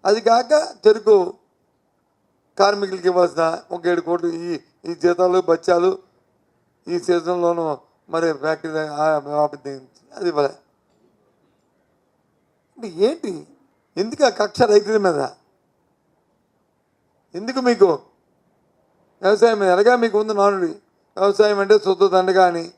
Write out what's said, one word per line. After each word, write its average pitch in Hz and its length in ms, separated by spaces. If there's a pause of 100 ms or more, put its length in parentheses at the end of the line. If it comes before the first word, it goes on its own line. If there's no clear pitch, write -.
అది 214 240
కాక 240 240 (320)
చెరుకు 214 320 (1400)
కార్మికులకి 196 540
ఇవ్వాల్సిన 165 320 (300)
ఒక 170 80 (100)
ఏడు 170 160
కోట్లు 170 220 (140)
ఈ, 175 80 (380)
ఈ 170 120
జీతాలు, 180 380 (100)
బత్యాలు, 175 420 (920)
ఈ 170 80 (140)
సీజన్లోనూ 170 580 (460)
మరి 165 140 (140)
ఫ్యాక్టరీ 156 460 (180)
ఆ-, 156 160 (220)
ఆపింది, 143 300 (440)
అది 175 140
ఇవ్వలే. 147 200 (2250)
అంటే 226 140 (180)
ఏంటి, 262 260 (640)
ఎందుకు 233 320
ఆ - 20 (100)
కక్ష 208 220 (100)
రైతుల 208 340
మీద? 156 140 (2250)
ఎందుకు 247 340
మీకు 208 200 (1300)
వ్యవసాయం 214 380
మీద 190 140
ఎలాగా 214 280
మీకు 214 200
ఉంది 220 180
నానుడి, 196 320 (440)
వ్యవసాయం 202 480
అంటే 208 220
శుద్ధ 190 180 (100)
దండగా 185 360
అని? 170 160 (100)